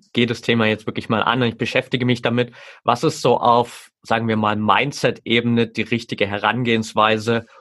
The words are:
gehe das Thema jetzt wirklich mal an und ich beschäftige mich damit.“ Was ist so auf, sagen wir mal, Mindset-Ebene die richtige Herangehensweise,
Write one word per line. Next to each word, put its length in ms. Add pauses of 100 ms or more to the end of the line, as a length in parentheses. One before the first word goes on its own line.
(120)
gehe 140
das 160
Thema 240
jetzt 200
wirklich 220
mal 140
an 200
und 60
ich 100
beschäftige 460
mich 180
damit.“ 300 (320)
Was 180
ist 200
so 180
auf, 500 (120)
sagen 260
wir 80
mal, 200
Mindset-Ebene 1120
die 160
richtige 440
Herangehensweise, 1200 (140)